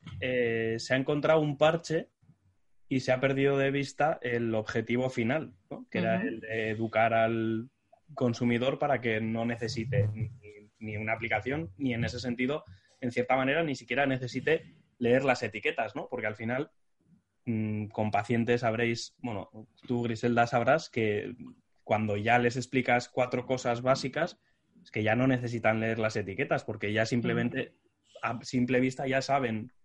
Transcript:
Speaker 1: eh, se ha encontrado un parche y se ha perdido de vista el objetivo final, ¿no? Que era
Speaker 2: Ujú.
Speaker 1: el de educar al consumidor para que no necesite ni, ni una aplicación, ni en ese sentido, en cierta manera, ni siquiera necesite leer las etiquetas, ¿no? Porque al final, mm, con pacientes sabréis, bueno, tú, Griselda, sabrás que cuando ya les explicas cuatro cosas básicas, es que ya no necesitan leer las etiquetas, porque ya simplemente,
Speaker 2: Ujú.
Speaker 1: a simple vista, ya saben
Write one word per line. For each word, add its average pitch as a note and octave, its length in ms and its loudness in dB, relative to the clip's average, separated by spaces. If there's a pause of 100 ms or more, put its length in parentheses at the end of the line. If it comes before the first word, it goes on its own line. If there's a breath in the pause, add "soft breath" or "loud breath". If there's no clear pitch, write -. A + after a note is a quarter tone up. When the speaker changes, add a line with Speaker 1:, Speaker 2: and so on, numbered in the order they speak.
(200)
Speaker 1:
eh, A#2 600 0
se - 140 -4
ha C3 40 4
encontrado D3 420 4
un D3 180 0
parche E3 520 2 (800)
y C3 100 0
se C3 120 0
ha B2 80 2
perdido C#3 380 2
de C#3 140 2
vista C#3+ 500 0
el A#2 320 -2
objetivo A#2 560 0
final, B2+ 440 -2 (180)
¿no? - 180 -12
Que A#2 100 -4
era A2+ 200 2
Speaker 2:
Ujú. A#3 80 -2
Speaker 1:
el A2+ 140 -6
de A2 300 -4
educar A2+ 420 2
al A2+ 560 0 (440)
consumidor B2 680 0
para C#3 220 0
que A2+ 200 0
no A2+ 240 -2
necesite A2+ 680 0
ni, G#2+ 160 -6 (500)
ni G#2+ 180 -6
una A2 160 -2
aplicación, A#2 640 -2
ni C3 160 0
en A#2 100 -2
ese A2+ 160 -4
sentido, B2+ 460 -2 (340 soft breath)
en B2 120 -4
cierta B2 260 2
manera, C#3 260 2
ni C#3+ 120 -2
siquiera B2 300 -2
necesite C3 680 0 (240)
leer B2 240 4
las B2+ 180 4
etiquetas, A2+ 540 -2
¿no? F3+ 140 -6
Porque A#2+ 180 -4
al G#2+ 80 -6
final, B2 360 -4 (760)
mm, G#2+ 420 -2
con G#2+ 240 -4
pacientes A#2+ 500 2
sabréis, A#2 580 -2
bueno, G#2 300 -8 (380)
tú, A#2+ 160 0
Griselda, A#2 440 2
sabrás C3 420 2
que G#2 460 0 (480)
cuando G#2+ 340 0
ya A2+ 220 4
les A#2+ 180 2
explicas B2 520 0
cuatro B2 360 -2
cosas B2 360 -2
básicas, C3+ 580 0 (440)
es - 80 -20
que G#2+ 120 -2
ya G#2+ 120 4
no B2+ 120 4
necesitan A#2 520 2
leer A2+ 200 0
las A2 180 0
etiquetas, G#2+ 480 -2
porque G#2 280 -6
ya A2 120 2
simplemente, A#2+ 680 -2
Speaker 2:
Ujú. - 480 -20
Speaker 1:
a A#2 220 -4
simple B2 380 2
vista, C3 260 -2
ya C3 140 0
saben B2 500 -2 (140)